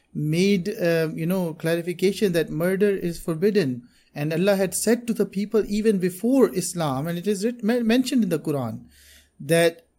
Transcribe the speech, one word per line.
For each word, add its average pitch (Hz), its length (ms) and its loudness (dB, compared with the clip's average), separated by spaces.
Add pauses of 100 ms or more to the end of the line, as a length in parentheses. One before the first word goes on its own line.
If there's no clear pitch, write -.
(120)
made, 175 560 0
uh, 165 440 0
you 160 140 -6
know, 180 280 -2
clarification 175 800 0
that 160 180 0
murder 185 400 0
is 180 300 -4
forbidden. 165 640 0 (320)
And 151 180 -4
Allah 190 240 2
had 190 180 0
said 240 320 0
to 226 80 -2
the 196 120 0
people 208 420 0
even 208 300 2
before 208 560 2
Islam, 160 520 -2
and 170 120 -4
it 175 80 -10
is 202 180 -2
writ-, 240 180 -4
men-, 233 240 0
mentioned 254 360 2
in 185 80 -2
the 160 80 0
Quran, 127 480 -6 (520)
that 165 480 2 (120)